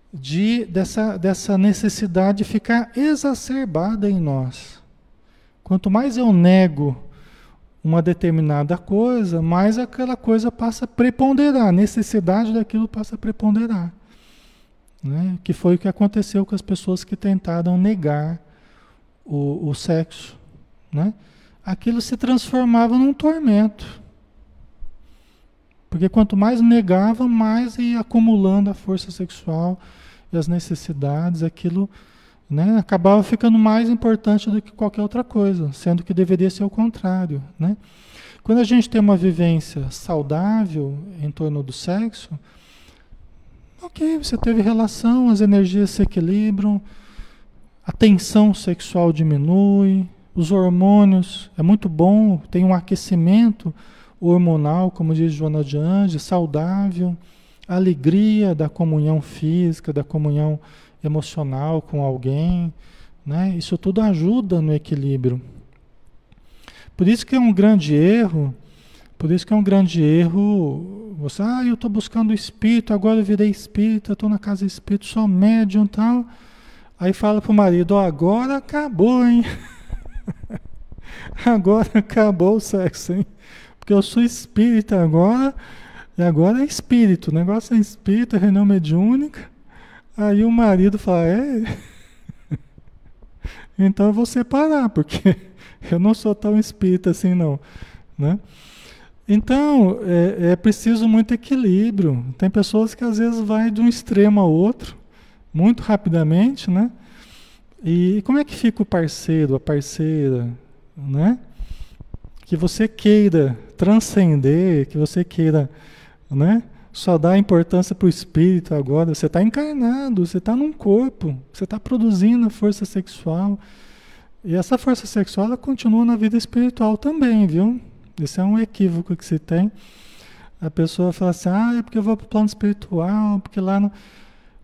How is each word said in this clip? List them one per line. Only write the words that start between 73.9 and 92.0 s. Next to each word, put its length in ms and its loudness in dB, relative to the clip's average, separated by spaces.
tô 140 -2
na 100 0
casa 260 -6
espírita, 400 -6
sou 220 -2
médium 560 2
e 60 2
tal." 360 -2
Aí 160 0
fala 280 0
pro 120 0
marido, 420 4
"Ó, 40 4
agora 560 0
acabou, 720 0
hein? 200 4
<laughs> 140 -10
Agora 480 2
acabou 640 2
o 20 -4
sexo, 540 -6
hein? 120 -2
Porque 140 -2
eu 80 4
sou 220 0
espírita 800 0
agora, 520 2
e 40 -2
agora 400 2
é 40 0
espírito, 680 0
o 20 -2
negócio 420 -2
é 40 4
espírito, 560 -2
é 40 0
reunião 260 2
mediúnica." 840 0
Aí 260 2
o 80 2
marido 460 4
fala, 280 0
"É? 520 -2